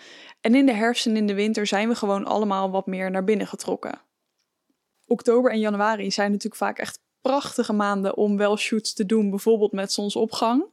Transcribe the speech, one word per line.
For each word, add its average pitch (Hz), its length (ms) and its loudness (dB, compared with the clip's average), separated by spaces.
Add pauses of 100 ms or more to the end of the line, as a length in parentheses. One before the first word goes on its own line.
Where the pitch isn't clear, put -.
(400)
En 226 140 2
in 277 120 6
de 262 60 4
herfst 226 340 0
en 220 100 2
in 214 100 0
de 202 80 0
winter 208 320 0
zijn 208 220 0
we 240 60 2
gewoon 196 300 -2
allemaal 196 460 0
wat 190 160 -2
meer 190 240 -4
naar 190 140 -2
binnen 196 220 0
getrokken. - 540 -8 (1040)
Oktober 240 440 4
en 220 100 0
januari 208 500 0
zijn 202 200 0
natuurlijk 202 320 -4
vaak 202 160 -2
echt - 220 -10 (200)
prachtige 262 520 -2
maanden 202 440 0
om 208 200 2
wel 208 200 2
shoots - 360 -2
te 214 140 -2
doen, 214 240 2
bijvoorbeeld 208 420 2
met 196 200 -6
zonsopgang. 226 800 0